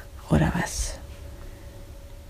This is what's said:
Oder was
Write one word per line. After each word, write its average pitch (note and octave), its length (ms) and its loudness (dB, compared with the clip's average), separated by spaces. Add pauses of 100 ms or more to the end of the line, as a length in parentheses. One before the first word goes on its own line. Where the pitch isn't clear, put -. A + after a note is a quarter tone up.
(300)
Oder D#3+ 260 8
was - 380 2 (1400)